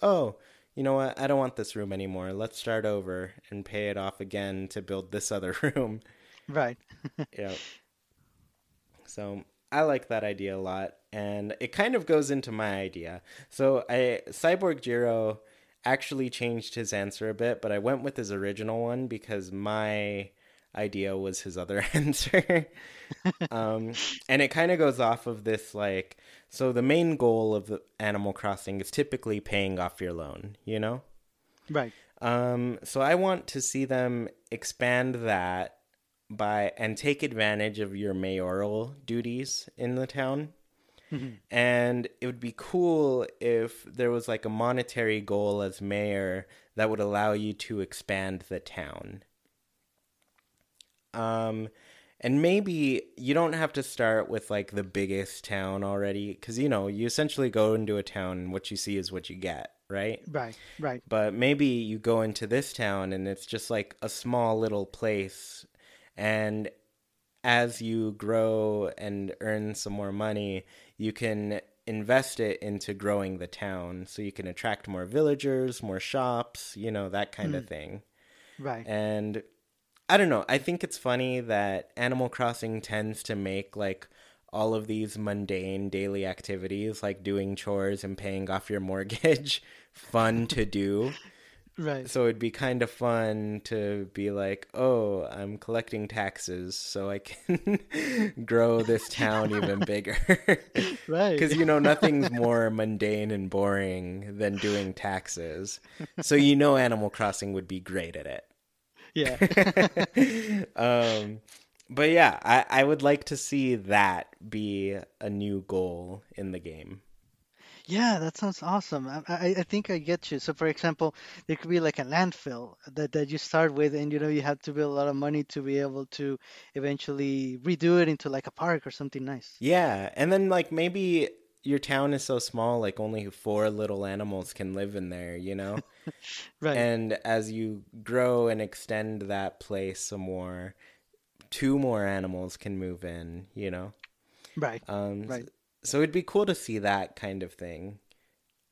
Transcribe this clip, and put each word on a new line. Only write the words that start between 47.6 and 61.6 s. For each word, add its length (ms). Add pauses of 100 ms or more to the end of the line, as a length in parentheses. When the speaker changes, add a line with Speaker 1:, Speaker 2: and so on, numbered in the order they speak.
Speaker 1:
expand 680
the 120
town. 640 (1900)
Um, 540 (520)
and 220
maybe 600 (140)
you 180
don't 180
have 220
to 80
start 460
with, 220
like, 220
the 120
biggest 600
town 400
already, 500
'cause, 240
you 100
know, 200
you 180
essentially 440
go 240
into 220
a 60
town 360
and 140
what 180
you 60
see 200
is 160
what 180
you 60
get, 400 (120)
right? 380
Speaker 2:
Right, 300 (220)
right. 300
Speaker 1:
But 260
maybe 320